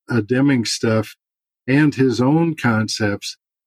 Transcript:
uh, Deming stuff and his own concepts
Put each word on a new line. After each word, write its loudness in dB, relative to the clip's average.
uh, 0
Deming 0
stuff -2
and 2
his 2
own 2
concepts -2